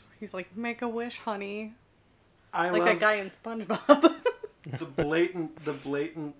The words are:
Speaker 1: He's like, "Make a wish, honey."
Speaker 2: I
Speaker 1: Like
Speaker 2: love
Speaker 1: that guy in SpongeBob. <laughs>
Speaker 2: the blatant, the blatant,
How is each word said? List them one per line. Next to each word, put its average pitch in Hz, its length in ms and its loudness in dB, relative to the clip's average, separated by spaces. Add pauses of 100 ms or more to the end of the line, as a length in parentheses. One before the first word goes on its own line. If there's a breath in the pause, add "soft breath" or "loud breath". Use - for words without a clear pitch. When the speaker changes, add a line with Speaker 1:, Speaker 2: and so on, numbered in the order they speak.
(180)
Speaker 1:
He's 208 160 -12
like, 180 220 -8
"Make 233 260 -6
a 240 60 0
wish, 233 320 -6
honey." 208 540 -6 (800)
Speaker 2:
I 175 160 2
Speaker 1:
Like 175 140 4
Speaker 2:
love - 40 6
Speaker 1:
that 214 140 6
guy 214 140 8
in 196 140 -4
SpongeBob. 226 840 0 (300)
<laughs> - 340 -12
Speaker 2:
the 165 60 -8
blatant, 160 800 0
the 147 80 -2
blatant, 143 680 -4